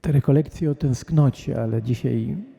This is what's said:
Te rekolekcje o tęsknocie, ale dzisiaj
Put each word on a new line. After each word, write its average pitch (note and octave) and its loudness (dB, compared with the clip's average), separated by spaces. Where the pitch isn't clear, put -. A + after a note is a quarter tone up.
Te D#3 -2
rekolekcje D3 2
o C#3 -2
tęsknocie, C#3 0
ale A2+ -2
dzisiaj A#2+ -2